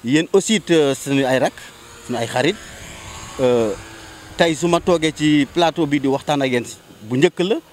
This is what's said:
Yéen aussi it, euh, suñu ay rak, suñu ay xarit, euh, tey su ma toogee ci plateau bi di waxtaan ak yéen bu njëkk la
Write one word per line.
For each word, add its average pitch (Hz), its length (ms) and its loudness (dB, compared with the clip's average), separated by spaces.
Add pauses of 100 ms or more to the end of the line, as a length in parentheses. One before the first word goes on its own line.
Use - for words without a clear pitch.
Yéen 147 280 2
aussi 202 220 4
it, 175 160 -2
euh, 147 240 4
suñu 139 320 0
ay 131 140 2
rak, 147 120 0 (540)
suñu 120 120 -4
ay 117 100 -2
xarit, 139 260 0 (840)
euh, 120 320 2 (640)
tey 170 180 2
su 170 140 -2
ma 170 120 4
toogee 160 320 2
ci 151 400 2
plateau 165 340 2
bi 143 120 0
di 135 80 -2
waxtaan 139 360 0
ak 131 100 0
yéen 120 120 0 (380)
bu 110 140 -4
njëkk 165 240 -2
la 202 160 -2 (160)